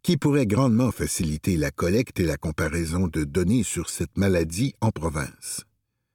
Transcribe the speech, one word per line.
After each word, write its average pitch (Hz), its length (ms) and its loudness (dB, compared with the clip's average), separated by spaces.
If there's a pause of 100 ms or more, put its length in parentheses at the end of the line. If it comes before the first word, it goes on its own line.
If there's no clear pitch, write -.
qui 175 160 2
pourrait 143 300 2
grandement 117 440 4
faciliter 80 640 -2
la 71 120 0
collecte 98 500 0
et 90 60 2
la 73 120 -2
comparaison 82 720 -2
de 78 160 -2
données 92 400 2
sur - 260 -6
cette - 280 -6
maladie 92 640 0
en 110 80 2
province. - 760 -6 (520)